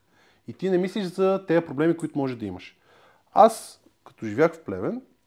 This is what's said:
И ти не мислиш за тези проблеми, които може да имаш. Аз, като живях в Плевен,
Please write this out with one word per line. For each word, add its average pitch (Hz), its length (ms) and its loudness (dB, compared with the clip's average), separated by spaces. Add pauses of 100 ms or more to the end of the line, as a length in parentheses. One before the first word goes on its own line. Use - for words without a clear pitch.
(480)
И 117 60 -14
ти 180 160 -6
не 185 80 2
мислиш 190 280 -2
за 190 420 0
тези 165 180 2
проблеми, 160 320 0
които 156 200 -8
може 135 180 -2
да 113 100 -10
имаш. - 320 -12 (560)
Аз, - 480 4 (220)
като - 220 -14
живях 131 280 0
в - 80 -20
Плевен, 104 400 -6 (260)